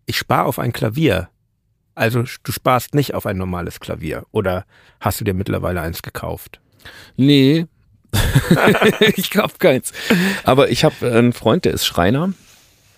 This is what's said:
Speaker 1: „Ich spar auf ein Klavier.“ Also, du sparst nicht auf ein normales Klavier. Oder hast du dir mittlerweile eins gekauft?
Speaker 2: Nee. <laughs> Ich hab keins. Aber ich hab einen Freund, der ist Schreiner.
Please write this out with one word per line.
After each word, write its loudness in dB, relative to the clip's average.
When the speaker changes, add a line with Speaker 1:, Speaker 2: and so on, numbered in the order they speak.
Speaker 1:
„Ich -6
spar 0
auf -4
ein -4
Klavier.“ -2
Also, 0
du -8
sparst -2
nicht 0
auf -6
ein -4
normales -6
Klavier. -8
Oder -2
hast -2
du -8
dir -2
mittlerweile -4
eins -8
gekauft? -12
Speaker 2:
Nee. 4
<laughs> 2
Ich -6
hab -2
keins. 2
Aber 4
ich 0
hab 0
einen 4
Freund, 0
der 2
ist -4
Schreiner. 0